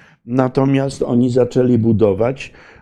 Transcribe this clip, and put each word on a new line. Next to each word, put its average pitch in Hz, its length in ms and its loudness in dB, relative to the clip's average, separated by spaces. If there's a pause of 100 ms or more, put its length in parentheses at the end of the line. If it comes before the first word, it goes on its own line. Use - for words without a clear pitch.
(260)
Natomiast 135 760 -2
oni 123 280 0
zaczęli 123 480 0
budować 110 760 0 (280)